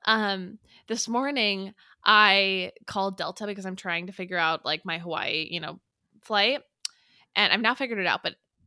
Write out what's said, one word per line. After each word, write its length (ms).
Um, 520
this 200
morning 680
I 680
called 300
Delta 300
because 200
I'm 100
trying 320
to 40
figure 260
out, 260
like, 200
my 140
Hawaii, 520
you 100
know, 200
flight. 400
And 160
I've 80
now 140
figured 240
it 80
out, 160
but, 120